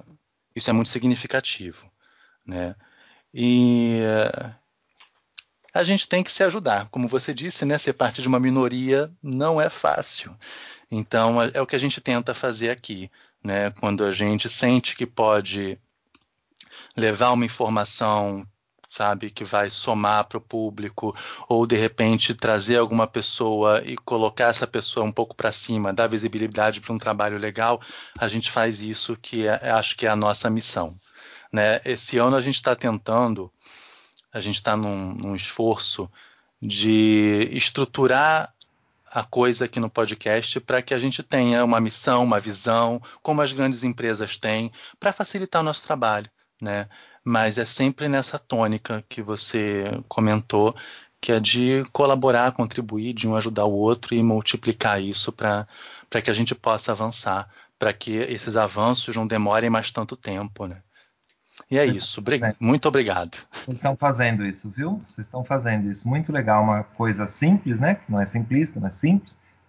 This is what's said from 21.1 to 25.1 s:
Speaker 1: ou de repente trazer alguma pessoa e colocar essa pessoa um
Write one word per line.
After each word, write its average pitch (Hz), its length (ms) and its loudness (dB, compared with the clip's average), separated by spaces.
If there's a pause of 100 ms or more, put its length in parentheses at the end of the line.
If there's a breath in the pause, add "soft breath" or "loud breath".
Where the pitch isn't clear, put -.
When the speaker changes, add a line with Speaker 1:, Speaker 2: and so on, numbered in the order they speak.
Speaker 1:
ou 117 200 4
de 120 80 4
repente 110 580 2
trazer 110 440 2
alguma 117 280 4
pessoa 107 800 2
e 123 120 -10
colocar 113 500 0
essa 117 180 0
pessoa 110 400 -4
um 107 60 -2